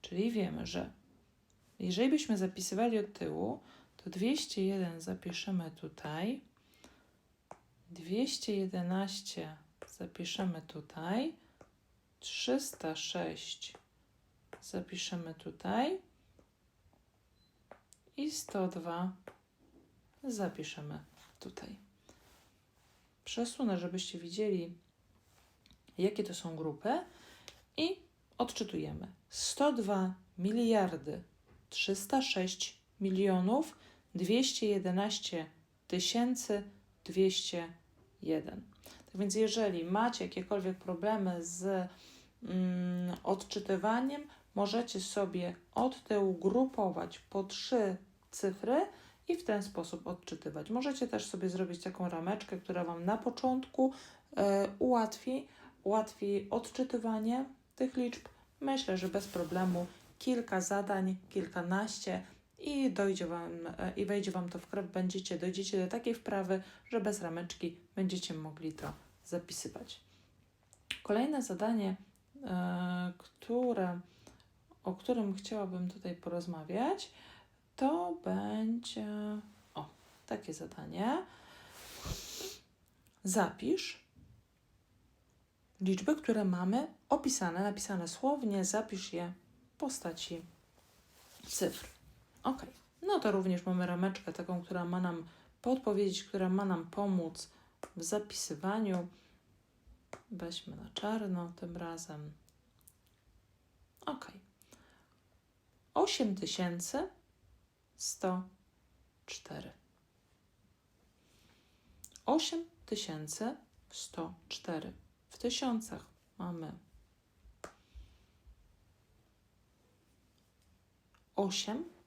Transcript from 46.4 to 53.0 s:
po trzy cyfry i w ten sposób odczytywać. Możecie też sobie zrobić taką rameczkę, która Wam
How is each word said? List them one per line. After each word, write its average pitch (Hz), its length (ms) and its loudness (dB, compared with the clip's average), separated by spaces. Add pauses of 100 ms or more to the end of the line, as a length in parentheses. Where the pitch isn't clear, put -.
po - 260 -4
trzy 196 520 2 (340)
cyfry 233 560 2 (420)
i 339 80 2
w - 80 -8
ten 208 180 2
sposób 175 440 -6
odczytywać. 156 640 -8
Możecie 262 380 0
też 208 180 -2
sobie 185 220 -2
zrobić 180 340 -2
taką 185 260 -4
rameczkę, 180 480 -2
która 180 280 -2
Wam 170 200 -4